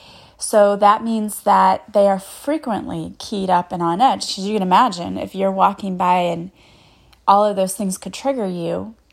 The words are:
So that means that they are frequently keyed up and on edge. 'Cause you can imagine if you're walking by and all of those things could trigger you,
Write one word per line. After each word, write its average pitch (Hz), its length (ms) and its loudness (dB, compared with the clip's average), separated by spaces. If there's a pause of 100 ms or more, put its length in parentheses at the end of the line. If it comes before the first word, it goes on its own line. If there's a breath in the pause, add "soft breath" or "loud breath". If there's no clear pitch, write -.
(420 loud breath)
So 202 360 4
that 208 260 4
means 220 380 -4
that 190 500 2
they 202 160 4
are 196 120 2
frequently 190 1000 -6
keyed 190 300 -6
up 175 240 0
and 175 100 -4
on 170 160 0
edge. 220 220 2
'Cause - 240 -8
you 208 80 -4
can 214 80 0
imagine 185 560 0
if - 180 -8
you're 190 160 0
walking 190 460 0
by 180 220 2
and 170 320 -4 (760 soft breath)
all 202 160 6
of 208 140 0
those 190 180 -2
things 190 220 -4
could - 160 -14
trigger 262 340 -4
you, 180 480 -6 (180)